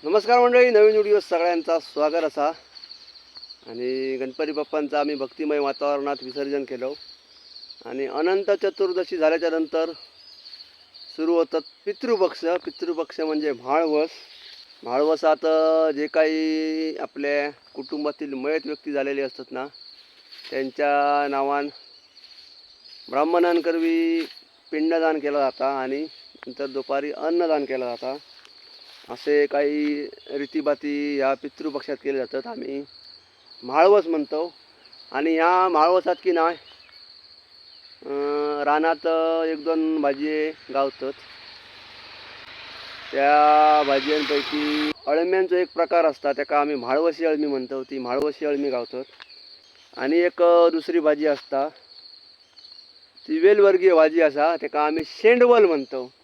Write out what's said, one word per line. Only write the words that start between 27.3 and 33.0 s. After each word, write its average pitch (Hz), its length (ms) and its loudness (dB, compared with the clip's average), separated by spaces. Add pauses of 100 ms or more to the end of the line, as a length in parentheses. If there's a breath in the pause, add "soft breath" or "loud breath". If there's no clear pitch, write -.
केलं 127 200 -6
जातं. 127 320 -8 (920)
असे 147 380 0
काही 147 600 -2 (240)
रीतीभाती 143 880 -4
या 135 160 0
पितृपक्षात 143 680 -8
केले 139 140 -4
जातात, 131 280 -8
आम्ही 143 380 -10 (800)